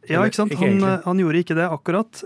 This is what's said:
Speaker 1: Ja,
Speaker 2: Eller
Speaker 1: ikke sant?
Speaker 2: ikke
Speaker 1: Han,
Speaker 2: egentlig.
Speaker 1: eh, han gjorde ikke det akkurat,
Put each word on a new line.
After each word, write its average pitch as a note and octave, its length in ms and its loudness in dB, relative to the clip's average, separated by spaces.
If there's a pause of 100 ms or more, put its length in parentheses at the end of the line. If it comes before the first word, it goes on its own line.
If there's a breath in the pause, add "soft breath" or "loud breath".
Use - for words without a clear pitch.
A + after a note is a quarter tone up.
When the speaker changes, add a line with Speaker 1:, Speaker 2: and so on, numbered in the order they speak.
Speaker 1:
Ja, D#3 140 0
Speaker 2:
Eller G#3 100 4
Speaker 1:
ikke G#3+ 80 -4
sant? G#3 160 0
Speaker 2:
ikke D3 80 -4
Speaker 1:
Han, F#3+ 140 4
Speaker 2:
egentlig. G3 180 2
Speaker 1:
eh, F3+ 140 -4
han F#3 160 0
gjorde E3 180 2
ikke E3+ 160 -2
det E3+ 160 0
akkurat, F3 540 -4